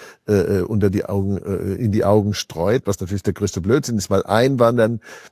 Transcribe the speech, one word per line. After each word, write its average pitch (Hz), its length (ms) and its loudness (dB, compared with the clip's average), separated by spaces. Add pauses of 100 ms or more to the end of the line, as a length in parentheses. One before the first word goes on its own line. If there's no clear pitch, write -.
(260)
äh, 98 340 2
äh, - 20 0
unter 101 260 2
die 95 160 -2
Augen, 98 320 -2
äh, 95 380 -4
in 104 180 -2
die 104 140 2
Augen 104 260 4
streut, 95 540 -2
was 101 120 -2
natürlich 95 240 -6
der 98 120 -2
größte 98 260 -4
Blödsinn 117 380 0
ist, 98 100 -6
weil 98 140 2
Einwandern 117 800 2 (320)